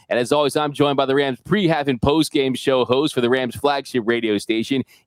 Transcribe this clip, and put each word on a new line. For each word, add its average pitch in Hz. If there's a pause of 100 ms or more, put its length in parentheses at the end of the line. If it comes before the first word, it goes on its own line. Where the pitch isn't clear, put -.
And 110
as 123
always, 147
I'm 151
joined 143
by 139
the 135
Rams 139
pre-half 160
and 127
post-game 143
show 127
host 135
for -
the 120
Rams 127
flagship 139
radio 110
station, 113 (220)